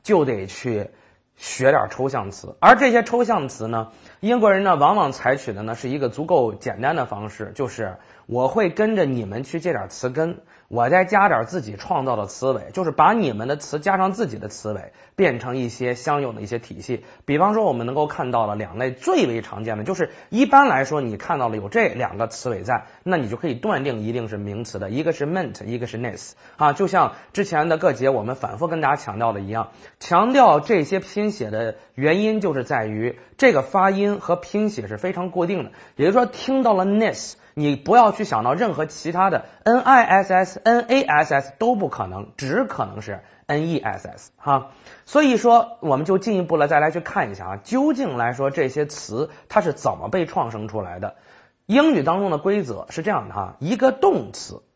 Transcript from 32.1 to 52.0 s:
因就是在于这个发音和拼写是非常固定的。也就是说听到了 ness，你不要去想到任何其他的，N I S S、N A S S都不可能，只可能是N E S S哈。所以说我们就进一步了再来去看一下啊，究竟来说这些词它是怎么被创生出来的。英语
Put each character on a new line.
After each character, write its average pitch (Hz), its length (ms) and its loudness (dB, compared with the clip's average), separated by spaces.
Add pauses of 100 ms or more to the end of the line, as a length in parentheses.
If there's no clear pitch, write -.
因 214 180 2
就 190 140 0
是 131 100 -2
在 117 220 -2
于 107 340 -4 (160)
这 254 160 6
个 147 100 4
发 190 300 2
音 202 300 0
和 175 160 0
拼 208 320 -2
写 117 180 -6
是 104 100 -8
非 180 140 -4
常 180 200 -6
固 175 140 0
定 170 200 -4
的。 - 60 -14 (260)
也 139 80 2
就 185 60 6
是 214 60 2
说 247 80 6
听 269 380 -2
到 233 100 4
了 185 120 2
ness， 202 480 0 (200)
你 147 220 0
不 156 200 2
要 233 160 8
去 220 120 -6
想 110 200 -2
到 123 100 2
任 190 200 0
何 147 120 -2
其 - 260 -8
他 185 180 2
的 160 160 -2 (180)
，N 240 180 4
I 254 220 8
S 190 300 4
S、 185 300 0
N 233 240 4
A 262 140 4
S 151 320 2
S 139 240 -2
都 233 180 0
不 190 140 -2
可 110 160 -6
能， 92 220 -10 (100)
只 151 280 -2
可 - 200 -6
能 101 160 -10
是 101 200 -12 (260)
N 151 200 -2
E 165 120 -2
S - 280 -6
S - 300 -20
哈。 139 340 -2 (340)
所 294 180 4
以 262 140 4
说 233 420 4
我 143 180 2
们 151 80 -4
就 190 120 2
进 196 200 -2
一 180 60 0
步 165 120 0
了 147 120 4
再 151 120 4
来 156 120 4
去 170 80 -6
看 151 320 -4
一 98 40 -10
下 92 100 -12
啊， 98 180 -10
究 277 300 0
竟 226 240 -4
来 120 160 0
说 135 180 -2
这 139 180 0
些 147 160 -2
词 147 440 -6 (200)
它 208 120 2
是 165 120 -2
怎 - 240 -4
么 - 120 -10
被 175 160 -2
创 127 260 -4
生 110 160 -8
出 104 140 -6
来 90 180 -12
的。 98 160 -8 (500)
英 285 280 4
语 180 100 2